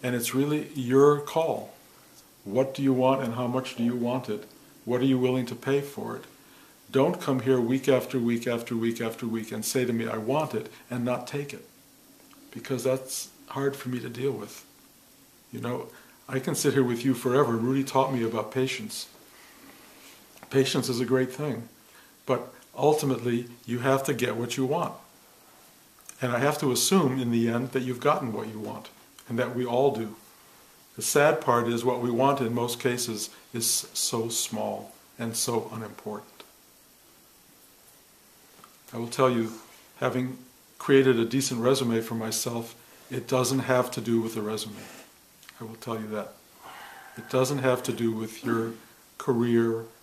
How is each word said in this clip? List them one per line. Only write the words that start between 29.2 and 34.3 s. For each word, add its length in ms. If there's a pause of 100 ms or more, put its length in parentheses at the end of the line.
and 100
that 180
we 80
all 280
do. 220 (840)
The 60
sad 380
part 260
is 180
what 160
we 100
want 300
in 140
most 240
cases 520 (220)
is 400
so 360
small 640 (260)